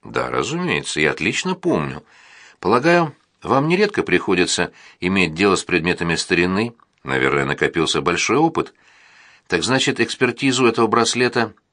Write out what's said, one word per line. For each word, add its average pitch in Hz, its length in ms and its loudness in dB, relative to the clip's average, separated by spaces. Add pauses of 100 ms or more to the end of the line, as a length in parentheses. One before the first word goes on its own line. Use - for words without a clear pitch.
«Да, 62 260 -4
разумеется, 117 720 -2
я 73 100 4
отлично 127 440 -4
помню. 85 480 -4 (560)
Полагаю, 147 560 2 (260)
вам 131 260 0
нередко 180 340 0
приходится 87 720 0 (280)
иметь 90 360 0
дело 95 200 4
с 80 80 -4
предметами 85 520 0
старины. 92 580 0 (300)
Наверное, 65 420 0
накопился 73 560 0
большой 87 360 0
опыт. 160 360 0 (760)
Так 85 160 0
значит, 127 360 0
экспертизу 123 680 0
этого 113 220 2
браслета 117 680 0 (180)